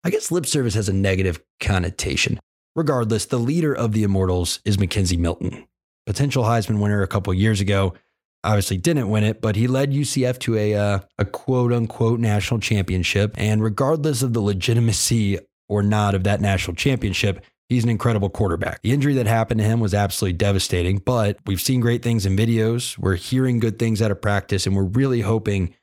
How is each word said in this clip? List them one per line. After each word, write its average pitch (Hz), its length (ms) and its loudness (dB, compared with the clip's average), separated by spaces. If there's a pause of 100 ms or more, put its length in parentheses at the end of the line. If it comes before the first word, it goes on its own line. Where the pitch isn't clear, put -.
I 175 60 0
guess 427 200 -2
lip 165 160 -2
service 123 280 0
has 104 140 0
a 98 40 0
negative 95 500 0 (160)
connotation. - 800 -2 (360)
Regardless, 123 500 0
the 127 140 -2
leader 147 340 0
of 113 200 0
the 107 100 2
Immortals 92 640 0
is 104 100 2
McKenzie 90 420 0
Milton. - 480 -4 (380)
Potential 131 400 0
Heisman 110 340 2
winner 104 220 2
a 95 80 0
couple 98 240 -2
years 101 300 2
ago. 98 320 0 (500)
Obviously 101 320 0
didn't 131 320 0
win 107 160 2
it, 107 160 0
but 107 160 0
he 113 100 2
led 135 280 0
U 143 100 0
C 127 220 -2
F 123 140 -2
to 113 180 -2
a, 107 160 2
uh, 101 240 2 (180)
a 104 80 0
quote-unquote 120 960 0
national 107 400 0
championship. 98 760 0
And 107 240 0
regardless 135 580 0
of 123 140 -2
the 113 80 0
legitimacy 104 960 0 (320)
or 104 120 2
not 104 320 2
of 95 100 0
that 101 180 0
national 95 340 0
championship, 104 680 -2 (280)
he's 123 120 2
an 117 60 2
incredible 107 400 0
quarterback. - 540 -2
The 110 100 0
injury 143 220 2
that 123 120 0
happened 113 340 0
to 104 60 2
him 113 140 2
was 101 140 0
absolutely 98 420 0
devastating, 92 640 0
but 107 480 0
we've 98 160 -2
seen 127 180 0
great 117 220 0
things 113 240 0
in 95 100 2
videos. 113 640 0
We're 95 180 0
hearing 127 420 0
good 110 200 -2
things 113 240 0
out 110 80 2
of 98 100 -4
practice, 101 460 0
and 98 100 0
we're 98 80 2
really 120 380 0
hoping 101 600 -2